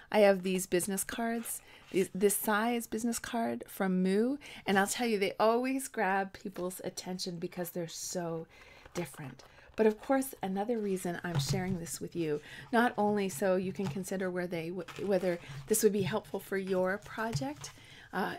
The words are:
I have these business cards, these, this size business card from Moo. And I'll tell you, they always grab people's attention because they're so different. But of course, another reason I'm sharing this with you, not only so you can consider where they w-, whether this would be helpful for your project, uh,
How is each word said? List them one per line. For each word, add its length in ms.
I 80
have 240
these 240
business 380
cards, 580
these, 200
this 240
size 520
business 320
card 480
from 340
Moo. 360
And 120
I'll 100
tell 180
you, 120
they 200
always 480
grab 460
people's 500
attention 560
because 320
they're 160
so 600
different. 500
But 100
of 140
course, 420
another 360
reason 440
I'm 160
sharing 400
this 220
with 160
you, 240
not 260
only 300
so 260
you 180
can 140
consider 420
where 200
they 220
w-, 360
whether 320
this 160
would 80
be 100
helpful 380
for 160
your 420
project, 720
uh, 280